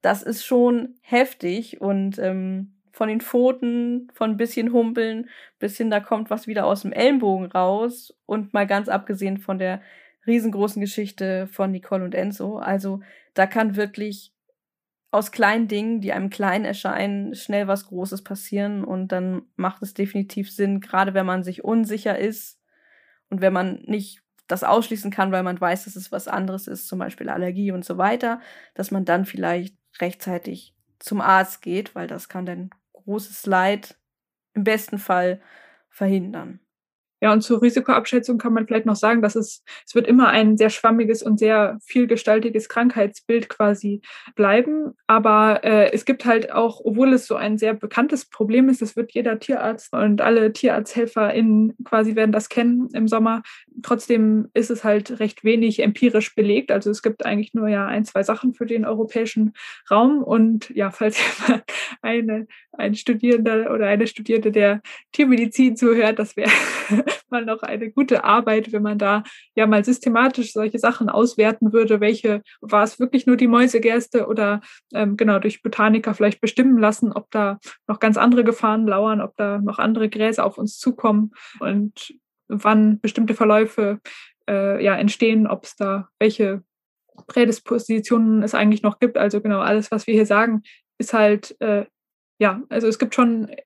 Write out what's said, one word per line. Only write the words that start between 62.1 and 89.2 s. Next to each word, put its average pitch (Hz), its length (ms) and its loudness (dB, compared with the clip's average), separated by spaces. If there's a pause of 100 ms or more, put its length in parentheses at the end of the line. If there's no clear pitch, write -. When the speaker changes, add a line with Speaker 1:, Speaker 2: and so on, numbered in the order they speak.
Speaker 2:
ein 208 200 -2
Studierender 226 800 2
oder 214 140 0
eine 208 180 2
Studierende 220 460 -2
der 208 300 2 (320)
Tiermedizin 247 640 4
zuhört, 226 420 4
das 214 160 -6
wäre 208 160 0 (380)
<laughs> 208 260 0 (140)
mal 240 160 -2
noch 220 180 -4
eine 220 280 -6
gute 262 320 2
Arbeit, 220 480 2
wenn 208 120 -2
man 208 140 -2
da 208 260 0 (320)
ja 220 120 4
mal 214 160 4
systematisch 247 720 0
solche 220 260 -4
Sachen 233 300 0
auswerten 220 640 2
würde, 220 260 4
welche, 208 420 0 (200)
war 214 220 2
es 220 160 -4
wirklich 254 260 0
nur 247 120 6
die 247 100 4
Mäusegerste 233 800 2
oder, 208 340 0 (320)
ähm, 208 240 0
genau, 214 220 4
durch 214 220 -2
Botaniker 220 520 2
vielleicht 208 280 0
bestimmen 254 360 4
lassen, 214 340 2
ob - 200 -8
da 202 280 -2 (280)
noch 208 120 -4
ganz 220 180 2
andere 240 260 4
Gefahren 220 440 2
lauern, 208 340 0
ob - 160 -8
da 202 220 -2
noch 208 200 -4
andere 220 300 0
Gräser 220 360 -2
auf 196 120 -4
uns 214 200 -6
zukommen 214 540 0 (280)
und 208 540 -4 (340)
wann 214 520 2
bestimmte 220 340 -2
Verläufe, 214 680 2 (500)
äh, 196 340 -2
ja, 196 120 2
entstehen, 220 520 2
ob's - 280 -8
da, 196 340 -4 (100)
welche 208 440 0 (640)
Prädispositionen 220 1160 2
es 214 100 -2
eigentlich 214 300 2
noch 208 160 0
gibt. 240 180 2
Also 208 240 0